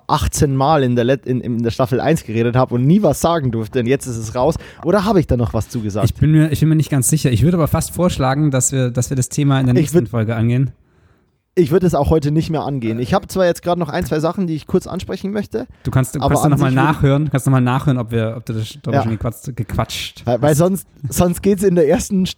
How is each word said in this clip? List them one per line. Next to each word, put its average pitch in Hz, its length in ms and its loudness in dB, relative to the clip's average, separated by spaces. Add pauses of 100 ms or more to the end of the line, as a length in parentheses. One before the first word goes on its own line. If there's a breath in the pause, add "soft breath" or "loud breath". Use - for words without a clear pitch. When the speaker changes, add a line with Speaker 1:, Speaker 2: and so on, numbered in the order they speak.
Speaker 1:
achtzehn 147 480 0
Mal 143 260 2
in 123 140 2
der 120 100 2
Let-, 131 220 0
in, 127 140 0
in 117 200 -4
der 117 80 0
Staffel 127 320 0
eins 156 220 0
geredet 117 320 0
hab 127 160 2
und 123 160 2
nie 196 160 4
was 156 180 2
sagen 165 300 0
durfte 113 300 -4
und 113 40 0
jetzt 135 220 0
ist 120 100 -6
es 110 160 -8
raus. 127 220 0 (280 loud breath)
Oder 180 220 0
hab 208 120 2
ich 151 100 2
da 127 100 2
noch 117 160 -2
was 110 160 -4
zugesagt? 104 400 -4
Speaker 2:
Ich - 60 -4
bin 147 160 2
mir, 156 200 4
ich 135 100 -2
bin 151 80 4
mir 156 60 4
nicht 156 140 0
ganz 135 200 0
sicher. 151 220 2
Ich 113 120 2
würde 175 140 2
aber 151 100 2
fast - 240 -2
vorschlagen, 151 580 0
dass 131 220 0
wir, 131 180 0
dass 123 220 -4
wir 139 60 -4
das 127 120 -2
Thema 139 300 2
in 131 80 0
der 123 80 4
Speaker 1:
Ich 127 60 4
Speaker 2:
nächsten 156 180 2
Speaker 1:
würd 117 100 0
Speaker 2:
Folge 117 260 -2
angehen. 120 360 0 (840)
Speaker 1:
Ich 175 160 2
würd 180 140 2
es 160 120 2
auch 143 140 2
heute 147 220 2
nicht 156 180 0
mehr 156 140 -2
angehen. 113 380 -4
Ich 123 120 -4
hab 196 160 0
zwar 185 160 0
jetzt 170 160 0
grad 175 160 -2
noch 165 120 -4
ein, 170 160 -4
zwei 156 160 -2
Sachen, 175 260 -2
die 160 80 -4
ich 143 120 -10
kurz - 200 0
ansprechen 190 460 -8
möchte, 220 340 -6 (160)
Speaker 2:
Du 120 80 -4
kannst, 131 240 0
du 143 60 -4
Speaker 1:
aber 135 80 2
Speaker 2:
kannst 139 160 2
Speaker 1:
an 151 60 4
Speaker 2:
nochmal 135 180 2
Speaker 1:
sich 131 100 0
würd 135 80 2
Speaker 2:
nachhören, 143 420 2
kannst 131 160 -2
nochmal 135 140 4
nachhören, 127 380 0
ob 117 140 -6
wir, 113 260 -4
ob 113 80 -14
du - 80 -8
das, 110 240 -8
ob - 80 -14
wir 143 80 -4
Speaker 1:
Ja. 139 100 2
Speaker 2:
schon 113 80 -2
gequatscht, 113 460 -8
gequatscht - 680 -8
Speaker 1:
Weil, 120 160 0
weil 143 100 4
Speaker 2:
hast. 147 80 2
Speaker 1:
sonst, 185 280 0 (220)
sonst 175 320 0
geht's 190 220 0
in 185 120 4
der 160 140 4
ersten 190 360 0
St-, - 120 -8